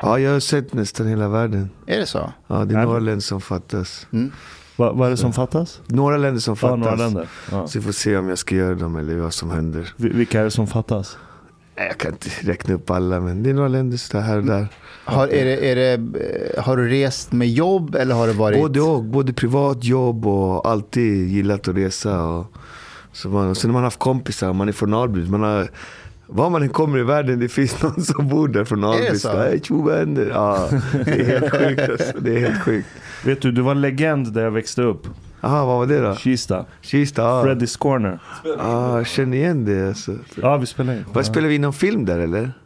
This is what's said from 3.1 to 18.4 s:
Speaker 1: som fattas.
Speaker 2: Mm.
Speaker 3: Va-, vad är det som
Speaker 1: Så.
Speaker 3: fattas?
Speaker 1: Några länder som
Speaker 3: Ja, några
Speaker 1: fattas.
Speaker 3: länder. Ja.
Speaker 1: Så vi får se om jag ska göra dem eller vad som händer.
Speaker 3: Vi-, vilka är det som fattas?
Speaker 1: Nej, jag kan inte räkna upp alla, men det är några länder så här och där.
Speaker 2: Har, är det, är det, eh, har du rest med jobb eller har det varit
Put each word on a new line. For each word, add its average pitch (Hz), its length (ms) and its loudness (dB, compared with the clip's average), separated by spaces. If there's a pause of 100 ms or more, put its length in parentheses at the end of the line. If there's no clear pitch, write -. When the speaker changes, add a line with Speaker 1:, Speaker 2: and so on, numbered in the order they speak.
Speaker 1:
som 98 200 -6
fattas. - 720 -6
Speaker 2:
Mm. 123 200 -2 (440)
Speaker 3:
Va-, 120 160 2
vad 127 140 2
är 123 40 4
det 123 60 0
som 120 160 0
Speaker 1:
Så. 120 40 -2
Speaker 3:
fattas? 151 500 -2
Speaker 1:
Några 139 300 2
länder 135 240 2
som 107 220 -2
Speaker 3:
Ja, 127 60 2
några 120 160 2
Speaker 1:
fattas. 110 160 2
Speaker 3:
länder. 101 280 -2 (220)
Ja. 95 180 -4
Speaker 1:
Så - 100 -6
vi 101 60 -6
får 104 80 -4
se 104 240 0
om 95 120 0
jag 90 100 -2
ska - 160 -4
göra 92 200 2
dem 85 220 -4
eller 78 200 -4
vad 82 180 -2
som 85 160 -6
händer. 80 460 -4
Speaker 3:
Vi-, 117 120 0
vilka 113 320 2
är 107 40 4
det 107 60 0
som 107 160 0
fattas? 107 500 -2 (600)
Speaker 1:
Nej, 92 100 -4
jag - 120 -8
kan 78 140 -4
inte - 160 -10 (140)
räkna 92 320 -2
upp 85 160 -6
alla, 90 300 0
men 90 220 -2
det 131 80 2
är 135 40 2
några 139 140 2
länder 127 280 0
så - 220 -4
här 107 200 0
och 104 60 0
där. 104 240 0 (360)
Speaker 2:
Har, 135 240 2
är 139 160 2
det, 131 260 0
är 127 60 2
det, 127 160 4 (640)
eh, 107 80 -4
har 127 120 2
du 120 120 2
rest 135 440 0
med 123 160 4
jobb 165 460 2
eller 131 200 2
har 117 120 4
det 113 60 4
varit 107 280 4